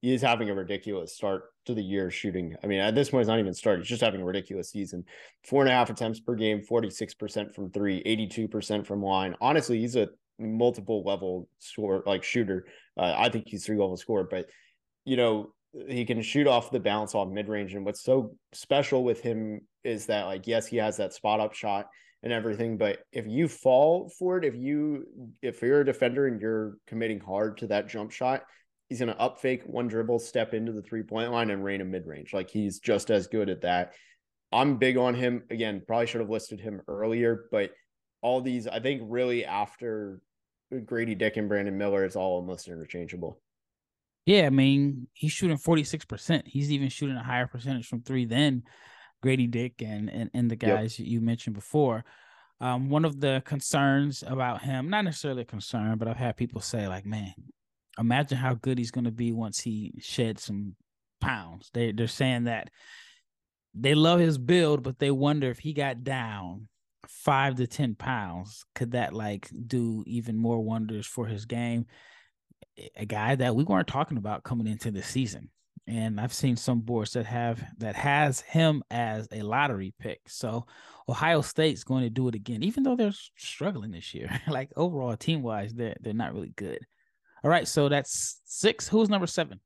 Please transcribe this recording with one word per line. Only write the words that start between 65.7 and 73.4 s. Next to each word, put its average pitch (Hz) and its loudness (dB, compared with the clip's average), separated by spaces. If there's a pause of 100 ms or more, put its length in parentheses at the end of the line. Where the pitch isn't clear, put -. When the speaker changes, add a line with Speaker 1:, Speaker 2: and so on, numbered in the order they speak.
Speaker 2:
got 135 -2
down 107 -6 (400)
five 135 2
to 123 0
ten 120 -2
pounds, 104 -6 (100)
could 120 -4
that, 120 -2
like, 104 -6 (180)
do 113 -2
even 117 -4
more 117 2
wonders 110 -4
for 120 -6
his 107 -6
game? 117 -2 (1120)
A 110 -8
guy 107 0
that 127 2